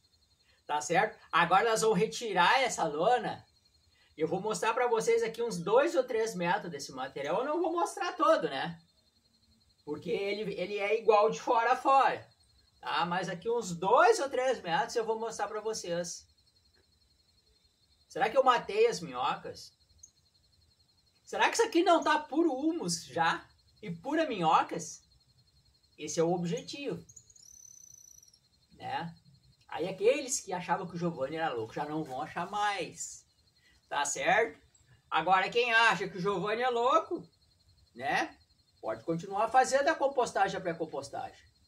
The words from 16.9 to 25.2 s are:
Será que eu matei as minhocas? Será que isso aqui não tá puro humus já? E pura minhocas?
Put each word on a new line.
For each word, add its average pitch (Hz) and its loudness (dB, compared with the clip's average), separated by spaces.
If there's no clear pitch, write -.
Será 185 -2
que 240 -4
eu 262 8
matei 226 4
as 190 2
minhocas? 135 -6
Será 440 2
que 427 -6
isso 453 4
aqui 339 2
não 339 4
tá 302 2
puro 311 0
humus 262 -4
já? 165 -2
E 202 -10
pura 294 -2
minhocas? 233 0